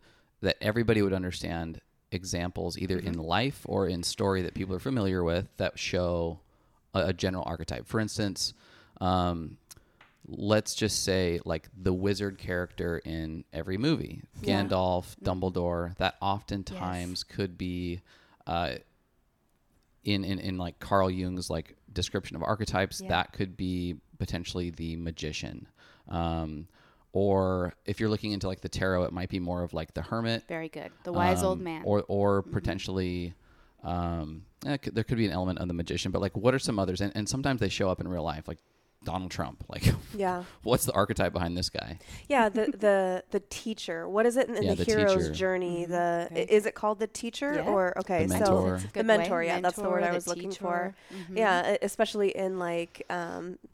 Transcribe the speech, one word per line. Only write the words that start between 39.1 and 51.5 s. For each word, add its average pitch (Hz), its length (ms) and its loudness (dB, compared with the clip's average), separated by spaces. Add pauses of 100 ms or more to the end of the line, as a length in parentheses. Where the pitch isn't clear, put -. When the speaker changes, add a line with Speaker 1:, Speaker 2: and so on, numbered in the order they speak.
Speaker 1:
Trump. - 380 -6
Like, - 160 -4 (180)
<laughs> - 140 -14
Speaker 3:
Yeah. 180 280 0 (180)
Speaker 1:
what's 120 240 4
the - 60 0
archetype 95 420 2
behind 85 240 0
this 90 100 0
guy? - 300 -8 (320)
Speaker 3:
Yeah, 240 180 6
the, 214 240 2
<laughs> 202 60 -6
the, 190 440 4 (100)
the 202 80 2
teacher. 175 680 -6
What 202 160 4
is 240 140 4
it - 100 4
in, 240 80 -4
in 214 60 2
Speaker 1:
Yeah, 190 120 4
Speaker 3:
the 175 100 0
Speaker 1:
the 226 120 2
Speaker 3:
hero's 208 160 6 (120)
Speaker 1:
teacher. 156 100 0
Speaker 3:
journey? 180 480 0
Speaker 2:
Mm-hmm. 170 100 -4
Speaker 3:
The, 170 380 2
Speaker 2:
Right. - 200 -2
Speaker 3:
is 214 140 8
it 220 100 -2
called 214 240 0
the 220 80 -2
teacher? 240 500 -4
Speaker 2:
Yeah. - 140 0
Speaker 3:
Or, 185 280 2
okay, 185 260 2
Speaker 1:
The 185 80 0
Speaker 3:
so 185 60 2
Speaker 1:
mentor. 185 380 4
Speaker 2:
It's 185 80 -4
a - 20 -8
Speaker 3:
the 104 80 -10
Speaker 2:
good 220 120 0
Speaker 3:
mentor, 196 340 4
Speaker 2:
way. 170 60 0
Speaker 3:
yeah, 175 140 0
that's 180 160 2
the 208 60 -6
word 180 180 2
Speaker 2:
Mentor, 175 100 2
Speaker 3:
I 175 40 0
was 175 100 -2
Speaker 2:
the 175 60 -6
Speaker 3:
looking 175 200 -4
Speaker 2:
teacher. 190 120 -8
Speaker 3:
for. 180 320 -2 (200)
Speaker 2:
Mm-hmm. 185 220 -8
Speaker 3:
Yeah, 196 380 4